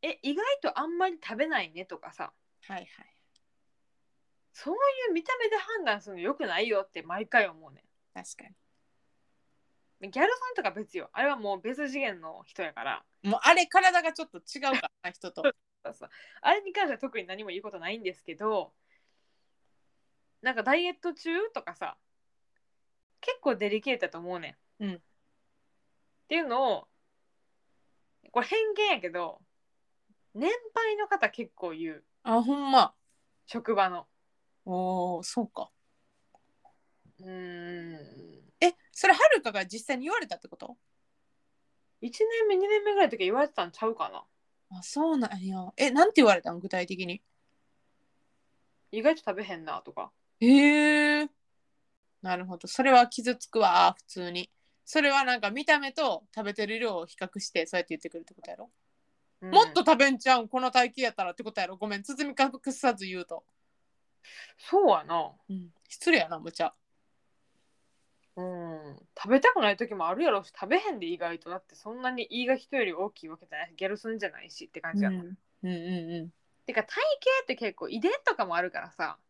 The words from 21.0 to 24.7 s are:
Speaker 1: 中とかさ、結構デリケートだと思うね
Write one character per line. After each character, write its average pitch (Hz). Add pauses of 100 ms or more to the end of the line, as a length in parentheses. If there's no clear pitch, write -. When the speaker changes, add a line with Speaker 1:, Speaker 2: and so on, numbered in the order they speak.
Speaker 1:
中 349
と -
か 175
さ、 - (1200)
結 508
構 262
デ 202
リ 214
ケ 254
ー -
ト 185
だ 170
と 170
思 180
う 175
ね 147 (220)